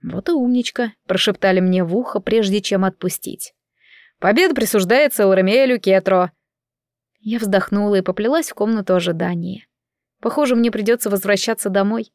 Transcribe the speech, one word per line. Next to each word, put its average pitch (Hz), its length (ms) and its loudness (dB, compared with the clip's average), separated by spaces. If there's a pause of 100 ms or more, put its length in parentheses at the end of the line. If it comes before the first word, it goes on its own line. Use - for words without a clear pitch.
"Вот 180 280 -6
и - 20 0
умничка", 247 600 -2 (120)
прошептали 190 540 0
мне 185 240 2
в 170 100 -4
ухо, 233 260 -4
прежде 208 420 0
чем 190 240 0
отпустить. - 680 -8 (640)
"Победа 285 360 2
присуждается 214 720 2
Элрамиэлю 202 540 4
Кетро". 190 540 2 (880)
Я 214 180 -6
вздохнула 202 580 0
и 190 60 2
поплелась 233 480 -2
в - 40 -16
комнату 208 400 0
ожидания. 175 720 -4 (540)
Похоже, 247 360 0
мне 233 140 2
придётся 214 400 -2
возвращаться 202 580 -2
домой. 202 460 -2